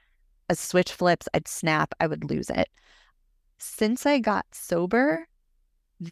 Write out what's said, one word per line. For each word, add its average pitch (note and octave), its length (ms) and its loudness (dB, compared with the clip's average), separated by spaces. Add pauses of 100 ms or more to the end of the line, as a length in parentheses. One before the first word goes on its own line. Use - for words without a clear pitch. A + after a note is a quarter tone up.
(500)
a F3 40 4
switch - 380 2
flips, F3 400 2
I'd - 160 -10
snap, D#3 500 0
I E3 80 2
would D#3 220 -4
lose D#3 220 -4
it. - 180 0 (880)
Since - 460 -2
I C#4+ 140 4
got G#3 340 0
sober, A#3+ 760 0 (840)